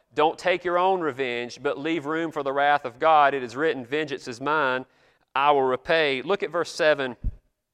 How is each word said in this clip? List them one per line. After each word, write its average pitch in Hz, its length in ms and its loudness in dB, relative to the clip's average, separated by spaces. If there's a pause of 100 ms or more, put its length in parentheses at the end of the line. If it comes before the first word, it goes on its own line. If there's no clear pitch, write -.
(160)
'Don't 156 240 2
take 180 240 0
your 175 160 0
own 185 220 2
revenge, 123 600 -4
but 135 160 -4
leave 151 300 -4
room 160 240 -4
for 151 100 -6
the 135 120 -4
wrath 143 320 2
of 120 120 -10
God. 147 380 4
It 131 80 -4
is 117 120 -10
written, 135 300 -2
Vengeance 143 420 -6
is 120 140 -10
mine, 135 440 0 (500)
I 143 160 4
will 139 120 4
repay.'" 135 600 0
Look 190 180 -2
at 170 80 -6
verse 160 220 -4
seven. 139 460 0 (560)